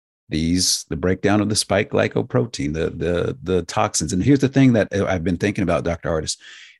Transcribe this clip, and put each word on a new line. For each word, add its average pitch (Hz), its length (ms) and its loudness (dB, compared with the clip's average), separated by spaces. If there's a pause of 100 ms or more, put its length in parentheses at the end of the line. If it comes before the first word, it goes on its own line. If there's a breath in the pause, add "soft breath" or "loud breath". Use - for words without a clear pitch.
(280)
these, 82 600 0
the 71 80 -6
breakdown 98 440 0
of 104 80 0
the 104 80 -2
spike 104 340 0
glycoprotein, 110 840 -2
the, 80 160 -2
the, 87 520 -2
the 90 200 0
toxins. 90 500 -2
And 92 100 0
here's 135 160 4
the 135 100 2
thing 131 260 6
that 101 200 2
I've 92 300 0
been 90 140 0
thinking 104 240 -2
about, 85 200 0
Doctor 82 280 -4
Ardis. 80 260 -4 (440 loud breath)